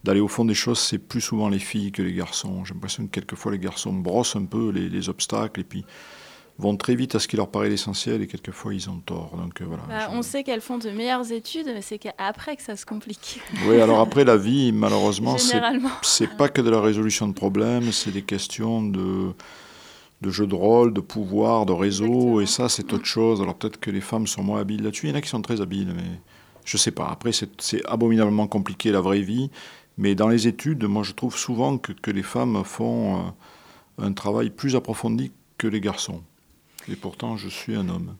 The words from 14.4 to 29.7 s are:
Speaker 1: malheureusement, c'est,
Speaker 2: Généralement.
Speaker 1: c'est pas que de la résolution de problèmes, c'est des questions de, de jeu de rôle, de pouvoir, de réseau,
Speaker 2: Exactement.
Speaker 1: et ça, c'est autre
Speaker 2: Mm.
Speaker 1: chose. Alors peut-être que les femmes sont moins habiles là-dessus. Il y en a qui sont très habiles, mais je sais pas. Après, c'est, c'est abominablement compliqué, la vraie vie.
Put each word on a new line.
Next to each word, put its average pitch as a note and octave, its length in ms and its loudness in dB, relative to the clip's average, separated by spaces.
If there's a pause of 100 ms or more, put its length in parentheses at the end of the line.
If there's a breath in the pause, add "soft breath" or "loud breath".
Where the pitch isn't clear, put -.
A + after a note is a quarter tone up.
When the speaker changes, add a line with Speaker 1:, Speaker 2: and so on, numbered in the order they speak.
Speaker 1:
malheureusement, G#2 680 2
c'est, B3 160 2
Speaker 2:
Généralement. A#3+ 340 2 (140)
Speaker 1:
c'est - 340 2
pas C#3+ 140 6
que C#3 100 2
de A#2 80 4
la A2+ 120 6
résolution G#2+ 480 2
de G2 40 -2
problèmes, A2 600 2
c'est - 180 -2
des G2 100 -4
questions A2 640 -2
de, F#2+ 500 -2 (880 loud breath)
de G2 100 -2
jeu G2+ 160 0
de G2 80 0
rôle, A2+ 380 6
de G2+ 80 0
pouvoir, G#2+ 640 2
de F#2+ 80 2
réseau, G2 340 0
Speaker 2:
Exactement. A#2+ 360 4
Speaker 1:
et G2 40 2
ça, B2 220 0
c'est - 240 -2
autre G2+ 120 -2
Speaker 2:
Mm. - 20 -4
Speaker 1:
chose. A2+ 340 2
Alors - 140 -2
peut-être - 260 -6
que G#2+ 100 -6
les G2 120 -4
femmes A2 240 -2
sont G2 160 -4
moins G#2 180 0
habiles G#2 220 -4
là-dessus. G#2+ 240 -4
Il D3+ 40 -2
y - 40 -2
en - 20 0
a C#3+ 60 -2
qui - 80 -8
sont A#2 120 -2
très A2 200 -2
habiles, F#2 340 -4
mais F2 240 -8 (460 soft breath)
je - 120 -4
sais - 120 2
pas. D#2+ 200 -6
Après, - 220 -4
c'est, G2+ 260 -4
c'est - 280 -4
abominablement A2 640 4
compliqué, G2+ 440 -2
la F#2+ 100 4
vraie G2 200 2
vie. A#2+ 280 -2 (460 loud breath)